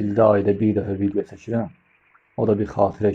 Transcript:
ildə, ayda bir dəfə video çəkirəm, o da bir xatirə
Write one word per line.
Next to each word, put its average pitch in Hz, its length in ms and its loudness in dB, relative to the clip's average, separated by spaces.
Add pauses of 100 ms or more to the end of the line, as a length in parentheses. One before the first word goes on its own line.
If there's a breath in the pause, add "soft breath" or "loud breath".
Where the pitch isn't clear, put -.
ildə, 104 320 2
ayda 98 320 2
bir 107 160 2
dəfə 95 240 -6
video 101 260 -2
çəkirəm, 113 400 -6 (680)
o 113 140 0
da 101 80 2
bir 104 160 -6
xatirə 101 400 0